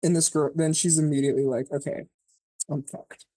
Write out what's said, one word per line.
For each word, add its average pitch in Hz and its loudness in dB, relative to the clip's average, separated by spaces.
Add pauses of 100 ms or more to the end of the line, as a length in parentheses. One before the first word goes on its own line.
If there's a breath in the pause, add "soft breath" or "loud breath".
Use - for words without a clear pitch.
And 170 4
this 165 4
girl, 147 2
then 160 2
she's 160 2
immediately 139 2
like, 131 -2
Okay, - -6 (640)
I'm 147 -4
fucked. - -16 (120)